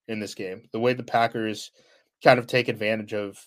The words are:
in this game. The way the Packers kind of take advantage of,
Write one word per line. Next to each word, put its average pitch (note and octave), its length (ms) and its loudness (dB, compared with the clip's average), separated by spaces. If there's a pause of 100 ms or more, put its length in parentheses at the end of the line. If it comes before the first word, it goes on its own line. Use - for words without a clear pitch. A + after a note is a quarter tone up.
in A2 100 -6
this G2+ 160 -8
game. F#2+ 380 -10
The A2+ 80 -4
way B2 120 4
the B2 120 -4
Packers A#2 640 -2 (540)
kind B2+ 160 8
of A#2 80 -12
take B2 180 0
advantage G#2+ 480 -4
of, G2+ 320 -6